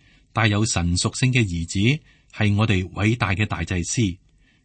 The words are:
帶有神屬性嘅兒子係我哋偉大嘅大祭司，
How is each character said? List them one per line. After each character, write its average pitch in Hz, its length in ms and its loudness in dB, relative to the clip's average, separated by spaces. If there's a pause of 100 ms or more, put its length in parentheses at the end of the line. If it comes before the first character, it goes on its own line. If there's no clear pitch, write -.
(320)
帶 110 160 2
有 104 180 2
神 87 300 0
屬 - 200 -2
性 127 160 2
嘅 123 120 2
兒 85 220 -4
子 117 360 0 (320)
係 104 220 2
我 110 100 2
哋 92 240 2
偉 107 240 0
大 101 220 -2
嘅 104 100 0
大 82 160 -6
祭 87 220 -2
司， - 180 -2 (640)